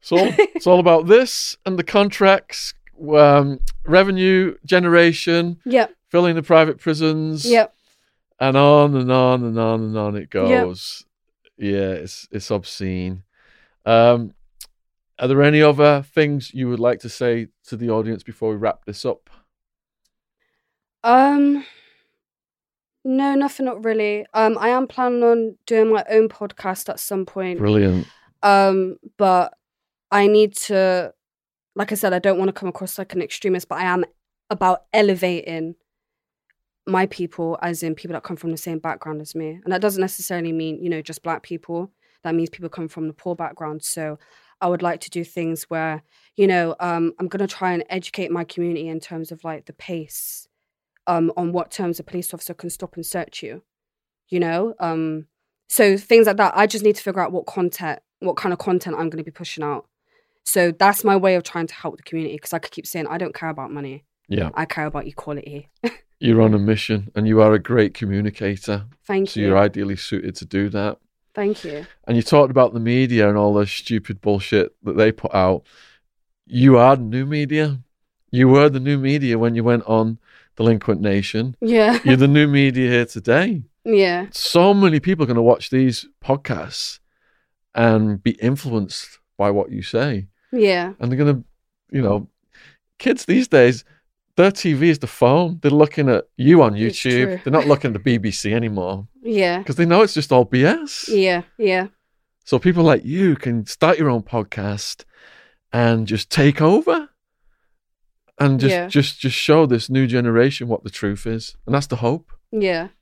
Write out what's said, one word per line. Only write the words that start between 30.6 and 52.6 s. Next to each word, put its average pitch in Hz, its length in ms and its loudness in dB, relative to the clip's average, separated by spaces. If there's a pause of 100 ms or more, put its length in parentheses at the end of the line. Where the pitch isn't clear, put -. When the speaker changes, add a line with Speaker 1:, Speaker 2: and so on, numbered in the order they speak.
Speaker 2:
like 202 160 -6
I 214 40 -4
said, 196 180 -2
I 180 60 -2
don't 196 200 0
wanna 190 140 -2
come 190 160 -10
across - 280 -12
like 196 160 -12
an 185 80 -4
extremist, 180 480 -6
but 151 100 -8
I 180 60 -4
am 180 180 0 (460)
about 190 340 0 (100)
elevating 175 840 -2 (1120)
my 190 220 0
people, 170 540 -8
as 170 220 -4
in 160 120 -6
people 170 180 -14
that 147 100 -10
come 170 140 -12
from 165 140 -8
the 165 60 -6
same 165 220 -10
background 156 420 -8
as 151 140 -18
me. 160 280 -10
And 185 100 -4
that 185 80 -2
doesn't 202 200 -2
necessarily 180 520 -6
mean, 160 280 -8
you 180 80 -6
know, 160 120 -6
just 156 220 -18
black 165 200 -8
people. 170 480 -10 (320)
That 165 120 -6
means 165 140 -4
people 170 200 -16
come 160 180 -12
from 156 200 -12
the 156 60 -12
poor 175 220 -10
background. 156 480 -12
So 156 340 -10 (440)
I 185 80 -2
would 175 120 -2
like 175 200 -6
to - 80 -18
do 175 160 -10
things 165 380 -8
where, 160 380 -8 (360)
you 196 100 4
know, 175 320 0
um, 170 400 -4
I'm 185 80 -8
gonna 196 200 -6
try 185 260 -6
and 170 160 -6
educate 185 420 -8
my 170 140 -4
community 170 420 -8
in 160 140 -10
terms 160 320 -14
of, 160 100 -20
like, 160 220 -12
the 156 80 -20
pace, - 760 -14 (600)
um, 170 280 0
on 175 160 -6
what 175 200 -6
terms 175 280 -6
a 170 40 -18
police - 300 -12
officer 170 200 -16
can 170 160 -14